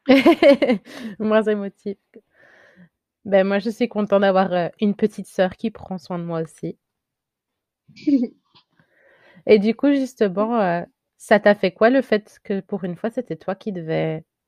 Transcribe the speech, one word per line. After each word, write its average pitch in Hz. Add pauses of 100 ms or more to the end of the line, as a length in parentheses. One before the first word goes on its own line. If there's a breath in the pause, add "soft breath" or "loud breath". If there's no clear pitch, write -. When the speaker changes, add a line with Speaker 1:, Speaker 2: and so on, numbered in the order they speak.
Speaker 1:
<laughs> 262
Moins 214
émotive. 202 (1300 soft breath)
Ben, 196
moi, 196
je 208
suis 240
contente 202
d'avoir, 190
euh, 175 (120)
une 208
petite 208
sœur 185
qui 220
prend -
soin 175
de 170
moi 165
aussi. 160 (1120)
Speaker 2:
<laughs> - (1040 soft breath)
Speaker 1:
Et 214
du 214
coup, 269
justement, 233
euh, 175 (360)
ça 208
t'a 208
fait 190
quoi 226
le 262
fait -
que 196
pour 180
une 175
fois, 233
c'était 240
toi 185
qui 214
devais 160 (240)